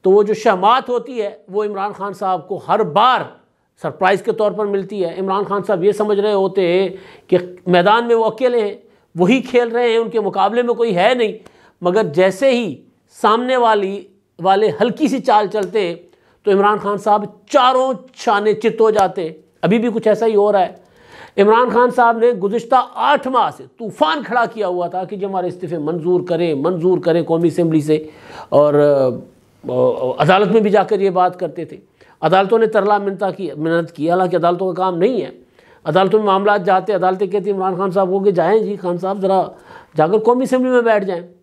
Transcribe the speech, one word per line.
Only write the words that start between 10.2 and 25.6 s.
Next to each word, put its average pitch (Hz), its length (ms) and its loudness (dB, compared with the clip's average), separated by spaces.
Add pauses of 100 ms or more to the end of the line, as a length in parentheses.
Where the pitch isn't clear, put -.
मुकाबले 202 420 -2
में 233 140 -2
कोई 233 160 -2
है 196 220 2
नहीं, 214 200 -2 (480)
मगर 180 240 0
जैसे 185 440 2
ही 233 320 -4 (280)
सामने 247 460 0
वाली, 202 500 0 (340)
वाले 196 280 2
हल्की 233 400 -2
सी 226 120 -2
चाल 208 280 2
चलते 196 400 -4
हैं, 165 120 -10 (440)
तो 214 60 0
इमरान 202 280 2
खान 202 180 -4
साहब 202 440 -2 (100)
चारों 262 440 2 (200)
शाने 208 400 0
चित 214 260 -2
हो 220 100 6
जाते 190 340 0
हैं। 165 120 -10 (280)
अभी 202 140 2
भी 233 120 -2
कुछ 214 160 -4
ऐसा 214 200 2
ही 220 80 0
हो 208 160 4
रहा 196 120 2
है। - 180 -4 (560)
इमरान 220 340 4
खान 240 200 4
साहब 233 280 2
ने 240 140 2
गुज़िश्ता 226 460 -2
आठ 254 500 -2
माह 233 220 0
से 131 140 -20
तूफ़ान 285 580 -4
खड़ा 226 240 -2
किया 208 200 -6
हुआ 175 220 -4
था 180 160 -8
कि 196 120 -12
जी 190 100 -8
हमारे 185 220 -4
इस्तीफ़े 175 300 -8